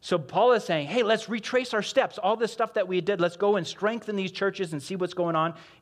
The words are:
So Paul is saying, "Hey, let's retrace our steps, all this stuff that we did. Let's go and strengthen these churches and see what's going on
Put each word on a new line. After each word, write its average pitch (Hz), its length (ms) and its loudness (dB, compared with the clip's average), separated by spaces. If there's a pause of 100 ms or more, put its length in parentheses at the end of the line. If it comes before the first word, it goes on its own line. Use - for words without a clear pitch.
So - 180 -2
Paul 196 340 4
is 220 100 4
saying, 151 260 -2
"Hey, 233 140 0
let's 214 260 2
retrace 233 460 -2
our 208 80 0
steps, - 360 0
all 208 180 2
this 220 160 -2
stuff - 220 -2
that 202 120 2
we 185 140 0
did. 185 200 0
Let's 175 160 0
go 202 200 2
and 170 100 -2
strengthen 214 480 -4
these 190 160 -2
churches 190 420 -2
and 143 100 -6
see 190 120 -8
what's 180 200 -4
going 170 200 0
on 160 200 0 (280)